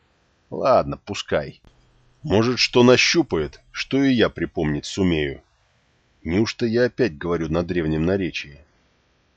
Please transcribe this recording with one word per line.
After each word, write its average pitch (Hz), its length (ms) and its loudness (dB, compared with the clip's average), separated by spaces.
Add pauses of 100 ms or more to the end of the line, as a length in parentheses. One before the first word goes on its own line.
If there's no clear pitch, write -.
(500)
Ладно, 80 540 0
пускай. - 560 -6 (600)
Может, 113 360 0
что - 240 2
нащупает, 120 800 2 (100)
что - 320 -4
и 135 100 2
я 101 180 2
припомнить 76 560 -4
сумею. 78 560 -2 (800)
Неужто 107 420 -2
я 117 200 0
опять 110 340 -2
говорю 82 320 -2
на 82 120 0
древнем 80 440 -2
наречии? 82 580 -4 (720)